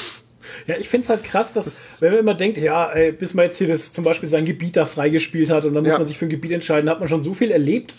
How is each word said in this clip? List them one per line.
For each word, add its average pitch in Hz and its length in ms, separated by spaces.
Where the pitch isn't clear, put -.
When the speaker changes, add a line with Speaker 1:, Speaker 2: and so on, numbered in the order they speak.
Speaker 1:
Ja, 165 120
ich 208 120
find's 247 180
halt 214 160
krass, 220 300
dass, 208 100
Speaker 2:
Das - 380
Speaker 1:
wenn 170 100
man 220 80
immer 214 140
denkt, 196 240
ja, 156 340
ey, 160 220
bis 180 200
man 175 120
jetzt 175 140
hier 175 100
das, 160 240
zum 175 100
Beispiel 165 240
sein 156 160
Gebiet 170 320
da 165 100
freigespielt 156 640
hat 151 140
und 147 100
dann 151 100
muss 156 100
Speaker 2:
Ja. 147 60
Speaker 1:
man 156 80
sich 151 100
für 170 80
ein 160 40
Gebiet 160 220
entscheiden, 160 380
hat 160 100
man 180 80
schon 151 160
so 180 100
viel 226 180
erlebt, 165 480